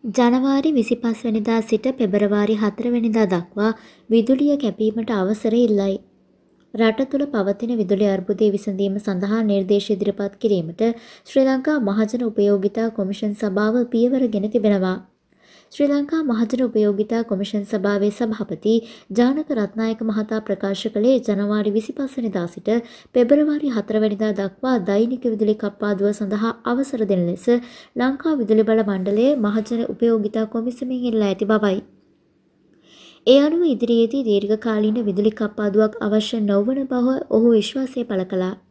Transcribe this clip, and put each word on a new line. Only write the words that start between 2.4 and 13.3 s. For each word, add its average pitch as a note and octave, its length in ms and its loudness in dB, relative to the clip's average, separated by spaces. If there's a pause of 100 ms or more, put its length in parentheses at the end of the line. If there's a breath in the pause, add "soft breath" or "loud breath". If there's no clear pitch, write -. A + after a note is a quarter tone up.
හතර G#3 320 -4
වෙනිදා A3+ 380 2
දක්වා F#3+ 460 -2 (380 loud breath)
විදුලිය C4 460 4
කැපීමට A3 560 -2
අවසර G#3+ 420 0
ඉල්ලයි. G3+ 440 2 (760)
රට A3+ 340 0
තුළ C#4+ 180 -2
පවතින A3+ 500 -2
විදුලි G#3 320 0
අර්බුදය G3 420 0
විසඳීම G3 480 -2
සඳහා G3+ 460 -2
නිර්දේශ G3+ 480 0
ඉදිරිපත් G3+ 460 -2
කිරීමට F3+ 460 -2 (380 loud breath)
ශ්‍රී C4+ 240 2
ලංකා C4+ 340 0
මහජන A3 460 0
උපයෝගිතා G3+ 640 0
කොමිෂන් G#3 440 -4